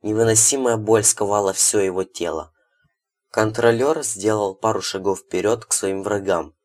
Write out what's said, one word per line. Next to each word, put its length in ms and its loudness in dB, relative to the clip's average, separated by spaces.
невыносимая 720 2
боль 260 4
сковала 500 0
все 280 0
его 240 -2
тело. 480 -8
Контролер 720 2
сделал 500 -2
пару 260 -2
шагов 420 -4
вперед 420 -2
к 80 -6
своим 320 -4
врагам 500 -2